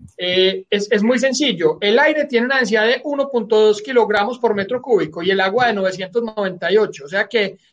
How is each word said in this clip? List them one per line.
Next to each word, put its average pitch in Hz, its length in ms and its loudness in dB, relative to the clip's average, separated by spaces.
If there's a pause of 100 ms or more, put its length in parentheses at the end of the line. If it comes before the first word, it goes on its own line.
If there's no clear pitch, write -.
(180)
eh, 185 520 0
es, 202 220 -2
es 208 120 2
muy 240 160 2
sencillo. 254 640 0
El 208 160 2
aire 302 280 2
tiene 240 200 0
una 269 120 -2
densidad 220 280 0
de 254 180 0
uno 277 260 -4
punto 220 300 0
dos 214 220 4
kilogramos 226 580 0
por 226 140 0
metro 202 280 -4
cúbico 170 420 -2
y 190 80 0
el 190 80 2
agua 208 280 2
de 226 60 0
novecientos 190 480 -4
noventa 190 500 -4
y 208 60 4
ocho. - 280 -2
O - 20 -16
sea 202 200 -4
que 202 300 -2 (160)